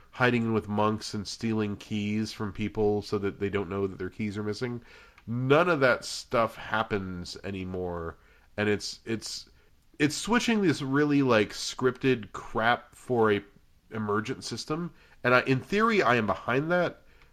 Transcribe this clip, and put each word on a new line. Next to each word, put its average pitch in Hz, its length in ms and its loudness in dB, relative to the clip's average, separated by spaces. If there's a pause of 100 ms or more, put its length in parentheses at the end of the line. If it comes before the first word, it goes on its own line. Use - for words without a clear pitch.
(120)
hiding 123 320 2
in 113 100 0
with 104 160 0
monks 104 440 -2
and 104 140 -6
stealing 110 480 -4
keys 107 560 -4
from 104 220 -8
people 104 480 0
so 107 160 -4
that 98 240 -4
they 101 80 -2
don't 95 200 -4
know 98 160 -2
that 92 140 -6
their 92 100 -6
keys 104 280 -6
are 107 60 -6
missing. 117 380 -6 (460)
None 131 420 4
of 160 100 2
that 127 260 4
stuff - 500 -2
happens 95 880 -4
anymore, 90 720 -6 (420)
and 104 120 2
it's, 101 360 -2
it's, - 440 -8 (480)
it's 147 180 2
switching 220 460 2
this 147 220 2
really, 143 400 2
like, 110 260 4
scripted 127 840 -2
crap - 640 0
for 110 380 2
a 101 80 2 (500)
emergent 110 520 -2
system, 160 480 -6 (320)
and 123 100 4
I, 127 80 6
in 131 180 2
theory, 208 440 2
I 120 140 4
am 107 100 0
behind 123 440 -2
that, 175 300 0 (320)